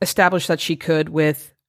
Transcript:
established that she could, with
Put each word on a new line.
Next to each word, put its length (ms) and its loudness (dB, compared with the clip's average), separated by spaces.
established 460 2
that 140 0
she 160 -4
could, 320 0
with 460 -2